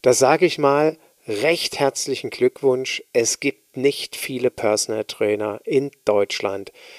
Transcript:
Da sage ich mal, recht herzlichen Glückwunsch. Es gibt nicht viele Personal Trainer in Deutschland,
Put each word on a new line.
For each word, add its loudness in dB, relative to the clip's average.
Da 6
sage 4
ich -2
mal, 2
recht -2
herzlichen -2
Glückwunsch. 0
Es 0
gibt -6
nicht -2
viele -4
Personal -2
Trainer -2
in 0
Deutschland, -2